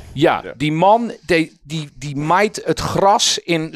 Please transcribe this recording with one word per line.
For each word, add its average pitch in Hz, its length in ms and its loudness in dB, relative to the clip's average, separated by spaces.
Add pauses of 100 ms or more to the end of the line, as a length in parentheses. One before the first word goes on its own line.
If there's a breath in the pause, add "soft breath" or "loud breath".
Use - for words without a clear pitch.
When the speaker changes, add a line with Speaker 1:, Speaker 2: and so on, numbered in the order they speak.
(120)
Speaker 1:
Ja, 135 320 0
Speaker 2:
Ja. 90 120 -12
Speaker 1:
die 151 160 -2
man, 202 400 2 (140)
die, 165 360 -2
die, 147 320 -10
die 135 220 -8
maait 175 480 0
het 160 160 -2
gras 190 580 2
in 160 380 -4